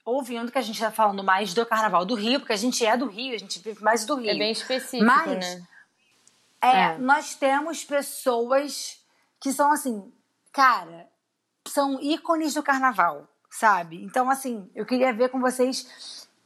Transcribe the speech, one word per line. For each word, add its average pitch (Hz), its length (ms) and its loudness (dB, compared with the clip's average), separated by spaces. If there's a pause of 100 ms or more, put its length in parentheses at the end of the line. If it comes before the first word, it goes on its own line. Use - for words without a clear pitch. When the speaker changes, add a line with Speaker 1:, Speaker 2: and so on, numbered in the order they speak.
Speaker 1:
ouvindo 240 480 -4
que 269 60 -2
a 254 40 2
gente 208 160 -8
tá 214 120 -2
falando 202 340 2
mais 190 300 2
do 233 100 2
carnaval 214 400 2
do 214 100 -2
Rio, 233 240 0
porque 277 140 -6
a 214 60 0
gente 240 260 -2
é 214 120 4
do 254 100 -2
Rio, 240 280 -8
a 214 40 -6
gente 190 220 -12
vive 208 220 -12
mais 220 220 2
do 285 120 -4
Rio. 226 140 -2
Speaker 2:
É 202 40 0
bem 208 180 -2
específico, 247 520 -2
Speaker 1:
Mas 269 220 6 (300)
Speaker 2:
né? 180 60 -16 (960)
Speaker 1:
é, 240 80 2 (120)
Speaker 3:
É. 165 180 2
Speaker 1:
nós 277 360 2
temos 285 500 0
pessoas 262 1120 -2 (420)
que 269 120 -4
são 294 200 4
assim, 240 400 -4 (400)
cara, 185 560 2 (580)
são 277 360 0
ícones 320 500 0
do 294 100 -2
carnaval, 208 640 0 (220)
sabe? 180 560 0
Então, 254 240 0
assim, 254 460 -4
eu 214 100 -8
queria 254 260 2
ver 247 200 2
com 262 100 -4
vocês - 880 -4 (180)